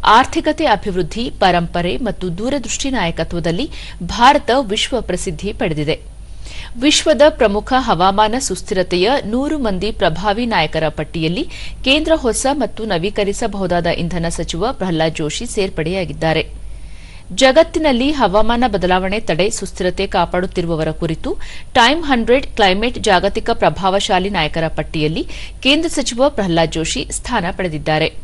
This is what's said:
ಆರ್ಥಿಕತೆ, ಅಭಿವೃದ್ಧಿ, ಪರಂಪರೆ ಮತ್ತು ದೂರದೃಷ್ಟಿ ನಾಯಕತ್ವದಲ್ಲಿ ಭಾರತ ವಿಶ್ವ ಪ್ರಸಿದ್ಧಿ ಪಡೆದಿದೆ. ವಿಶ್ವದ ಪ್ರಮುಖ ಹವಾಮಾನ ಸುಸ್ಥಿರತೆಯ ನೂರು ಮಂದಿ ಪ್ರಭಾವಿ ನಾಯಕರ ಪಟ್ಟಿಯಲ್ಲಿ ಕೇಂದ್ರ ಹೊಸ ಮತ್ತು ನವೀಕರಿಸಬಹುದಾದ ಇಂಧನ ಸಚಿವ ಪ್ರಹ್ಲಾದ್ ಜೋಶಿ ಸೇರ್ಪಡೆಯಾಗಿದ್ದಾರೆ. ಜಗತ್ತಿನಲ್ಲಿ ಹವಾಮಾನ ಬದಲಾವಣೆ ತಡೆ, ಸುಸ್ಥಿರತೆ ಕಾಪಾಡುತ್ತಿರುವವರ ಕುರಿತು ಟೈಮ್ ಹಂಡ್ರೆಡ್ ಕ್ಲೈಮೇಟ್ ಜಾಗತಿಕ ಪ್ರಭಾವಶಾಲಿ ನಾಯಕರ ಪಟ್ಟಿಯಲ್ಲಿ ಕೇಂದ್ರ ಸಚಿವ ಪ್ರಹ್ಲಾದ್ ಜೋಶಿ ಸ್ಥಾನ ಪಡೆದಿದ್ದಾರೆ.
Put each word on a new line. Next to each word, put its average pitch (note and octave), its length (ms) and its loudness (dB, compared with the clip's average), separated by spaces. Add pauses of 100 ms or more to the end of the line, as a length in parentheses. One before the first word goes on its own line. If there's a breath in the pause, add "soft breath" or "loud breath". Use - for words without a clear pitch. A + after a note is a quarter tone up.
ಆರ್ಥಿಕತೆ, D4 640 4
ಅಭಿವೃದ್ಧಿ, G#3 640 0
ಪರಂಪರೆ F3 640 0
ಮತ್ತು F#3 420 -4
ದೂರದೃಷ್ಟಿ C4 520 -4
ನಾಯಕತ್ವದಲ್ಲಿ E3+ 760 -2 (380 loud breath)
ಭಾರತ B3 460 4 (180)
ವಿಶ್ವ A3 320 -2
ಪ್ರಸಿದ್ಧಿ F#3+ 520 -4
ಪಡೆದಿದೆ. D#3 440 -2 (800 loud breath)
ವಿಶ್ವದ C#4+ 520 4
ಪ್ರಮುಖ G#3+ 500 0
ಹವಾಮಾನ G#3 600 4
ಸುಸ್ಥಿರತೆಯ F3+ 720 0 (140)
ನೂರು C4+ 340 -2
ಮಂದಿ G#3 340 -2
ಪ್ರಭಾವಿ G3+ 540 0
ನಾಯಕರ D#3+ 420 0
ಪಟ್ಟಿಯಲ್ಲಿ D#3+ 560 -2 (400 loud breath)
ಕೇಂದ್ರ D#4 320 4
ಹೊಸ B3+ 360 0
ಮತ್ತು C4 320 -4
ನವೀಕರಿಸಬಹುದಾದ G3 1000 -2
ಇಂಧನ E3+ 420 -2
ಸಚಿವ E3+ 440 -4
ಪ್ರಹ್ಲಾದ್ D#3+ 420 0
ಜೋಶಿ D#3 320 -4
ಸೇರ್ಪಡೆಯಾಗಿದ್ದಾರೆ. E3 960 -2 (920 loud breath)
ಜಗತ್ತಿನಲ್ಲಿ C4+ 760 4
ಹವಾಮಾನ A#3 560 4
ಬದಲಾವಣೆ F#3 520 0
ತಡೆ, F#3 300 0
ಸುಸ್ಥಿರತೆ F#3 560 -2
ಕಾಪಾಡುತ್ತಿರುವವರ F3 840 0
ಕುರಿತು D#3+ 400 -4 (420 loud breath)
ಟೈಮ್ C4+ 320 4
ಹಂಡ್ರೆಡ್ B3+ 420 2
ಕ್ಲೈಮೇಟ್ G3+ 520 2
ಜಾಗತಿಕ G3+ 520 2
ಪ್ರಭಾವಶಾಲಿ F#3+ 800 2
ನಾಯಕರ D#3+ 380 -2
ಪಟ್ಟಿಯಲ್ಲಿ D#3 540 -2 (380 loud breath)
ಕೇಂದ್ರ D#4 300 2
ಸಚಿವ C4 380 0
ಪ್ರಹ್ಲಾದ್ E3+ 440 0
ಜೋಶಿ E3 380 -4
ಸ್ಥಾನ A3+ 340 -4 (120)
ಪಡೆದಿದ್ದಾರೆ. D#3 540 -2 (140)